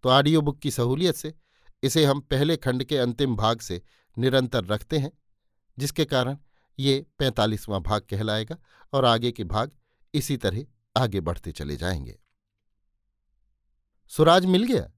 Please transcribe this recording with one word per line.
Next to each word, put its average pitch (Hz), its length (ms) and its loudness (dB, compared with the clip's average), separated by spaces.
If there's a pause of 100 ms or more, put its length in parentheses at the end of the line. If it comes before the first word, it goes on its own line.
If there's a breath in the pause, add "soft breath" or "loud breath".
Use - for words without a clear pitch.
तो 127 60 2
ऑडियो 143 320 6
बुक 143 180 -2
की 143 120 -4
सहूलियत 139 440 0
से 156 180 -12 (500)
इसे 147 220 4
हम 139 140 4
पहले 147 380 0
खंड 127 260 -2
के 143 140 -2
अंतिम 123 380 0
भाग 113 240 0
से 90 220 -10 (360)
निरंतर 127 480 0
रखते 107 320 -4
हैं, 143 140 -2 (680)
जिसके 143 260 -2
कारण 135 320 -2 (420)
ये 135 260 0 (140)
पैंतालीसवाँ 110 640 0
भाग - 280 0
कहलाएगा 107 480 -4 (360 soft breath)
और 135 120 2
आगे 117 260 2
के 110 120 -8
भाग 107 280 -4 (420)
इसी 143 240 -2
तरह 110 280 -2 (320)
आगे 104 240 0
बढ़ते 85 300 -6
चले 73 240 -8
जाएंगे। 73 440 -6 (1900)
सुराज 185 380 4
मिल 185 180 2
गया? 247 340 -2